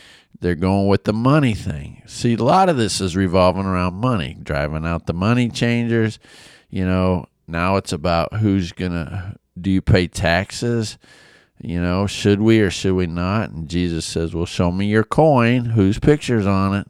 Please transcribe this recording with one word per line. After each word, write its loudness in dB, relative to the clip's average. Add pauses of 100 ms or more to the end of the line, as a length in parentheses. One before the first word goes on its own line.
(400)
they're -2
going 0
with 2
the 0
money 2
thing. -10
See, -2
a -2
lot 4
of 0
this -2
is -2
revolving 2
around -2
money, -4
driving -4
out -4
the -4
money 0
changers. 0 (500)
You -4
know, 0 (220)
now 0
it's -4
about 0
who's 0
gonna, -6 (220)
do -2
you 2
pay 4
taxes? -2 (640)
You -6
know, 0
should 2
we 6
or 2
should -2
we 0
not? -4
And -10
Jesus -2
says, -4
"Well, -2
show -2
me -2
your 2
coin. 2
Whose 2
picture's 2
on 0
it? -4